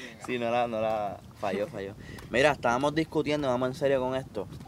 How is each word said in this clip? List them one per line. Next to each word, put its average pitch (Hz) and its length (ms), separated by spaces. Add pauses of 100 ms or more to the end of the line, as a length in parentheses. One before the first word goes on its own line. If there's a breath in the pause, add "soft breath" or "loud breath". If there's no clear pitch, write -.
<laughs> - 200
Sí, 123 120
no 117 120
la, 120 180
no 110 140
la, 107 340 (240)
falló, 101 260
falló. 98 280 (360 loud breath)
Mira, 139 220
estábamos 135 420
discutiendo, 147 540
vamos 127 220
en 131 40
serio 139 260
con 127 140
esto. 127 320 (220)